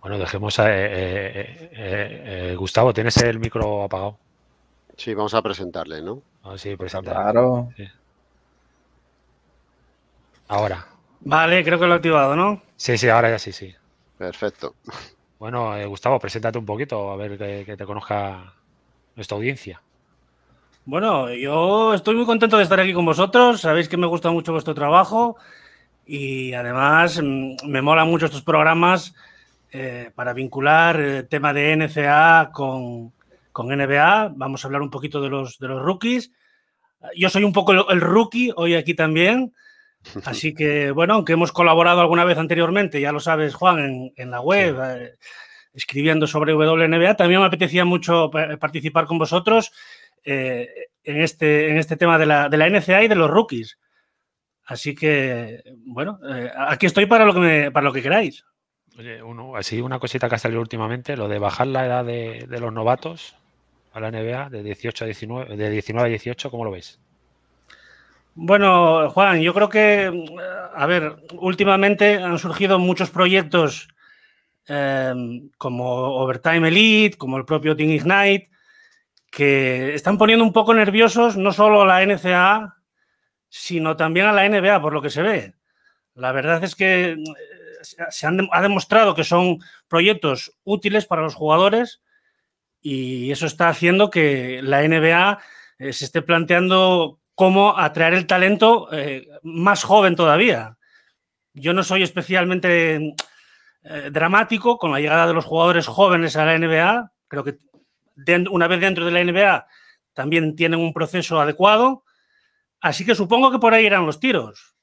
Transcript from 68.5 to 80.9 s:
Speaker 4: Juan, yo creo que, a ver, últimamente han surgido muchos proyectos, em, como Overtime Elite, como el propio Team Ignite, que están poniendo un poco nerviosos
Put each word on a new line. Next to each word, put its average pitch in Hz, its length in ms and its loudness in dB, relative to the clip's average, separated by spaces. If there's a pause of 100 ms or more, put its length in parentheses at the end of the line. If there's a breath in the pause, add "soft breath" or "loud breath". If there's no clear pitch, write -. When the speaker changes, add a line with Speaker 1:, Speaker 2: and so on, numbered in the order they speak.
Speaker 4:
Juan, 185 320 2
yo 165 140 2
creo 202 120 4
que, 202 600 2 (480)
a 147 100 -2
ver, 160 320 -2 (220)
últimamente 196 800 2
han 175 160 -4
surgido 185 400 0
muchos 180 320 0
proyectos, 180 800 0 (800 soft breath)
em, 131 880 -6
como 123 340 -6
Overtime 131 760 -2
Elite, 214 500 4
como 131 200 -6
el 131 80 -8
propio 156 300 -2
Team 156 140 0
Ignite, 196 640 2 (800 soft breath)
que 135 640 0
están 185 240 -2
poniendo 226 260 6
un 208 80 0
poco 220 220 2
nerviosos 220 600 2